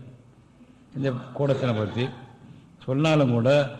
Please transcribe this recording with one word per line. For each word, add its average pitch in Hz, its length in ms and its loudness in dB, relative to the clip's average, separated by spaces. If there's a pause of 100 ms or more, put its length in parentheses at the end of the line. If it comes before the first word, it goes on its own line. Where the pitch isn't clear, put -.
(960)
இந்த 139 140 -2
கூடசனை 131 640 -2
பத்தி 107 320 -2 (760)
சொன்னாலும் 143 460 2
கூட 131 500 2